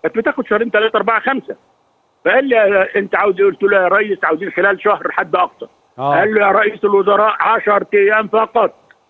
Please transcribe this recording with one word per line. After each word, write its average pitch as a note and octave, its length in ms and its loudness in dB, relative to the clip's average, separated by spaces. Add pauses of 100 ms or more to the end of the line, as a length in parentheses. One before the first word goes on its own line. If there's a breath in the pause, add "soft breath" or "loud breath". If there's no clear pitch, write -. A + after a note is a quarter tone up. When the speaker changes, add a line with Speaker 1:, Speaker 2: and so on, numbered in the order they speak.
Speaker 1:
كانت D#3+ 160 -6
بتاخد A#3 280 -4
شهرين، G#3+ 240 -2
ثلاثة، A3 260 0
أربعة، G#3+ 240 -2
خمسة. - 360 -6 (680)
فقال A3+ 200 2
لي: G#3 380 2 (140)
"أنت G3+ 180 -4
عاوز F#3+ 260 0
إيه؟" G3 60 4
قلت G3 160 -2
له: G3 200 2
"يا F3+ 60 2
ريس، G3+ 360 -2
عاوزين E3 260 -2
خلال G3 320 -2
شهر G3+ 280 -2
حد F3 260 -4
أقصى". F3 300 -4 (320)
Speaker 2:
آه. C#3+ 160 -2
Speaker 1:
قال G3+ 200 0
له: G#3 120 2
"يا G3 60 2
رئيس G#3+ 320 0
الوزراء، G3+ 560 2
عشرة G#3 540 0
أيام G#3 340 2
فقط". A3 460 0 (360)